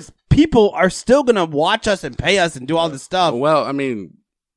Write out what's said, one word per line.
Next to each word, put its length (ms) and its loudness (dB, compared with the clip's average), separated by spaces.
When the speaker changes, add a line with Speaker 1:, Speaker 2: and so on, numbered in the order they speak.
Speaker 1:
people 420 4
are 180 0
still 340 2
gonna 220 2
watch 420 -2
us 160 -2
and 140 -12
pay 220 0
us 160 0
and 120 -14
do 100 -2
all 120 0
this 140 -12
stuff." 300 -2
Speaker 2:
Well, 320 0
I 60 -6
mean, 460 -6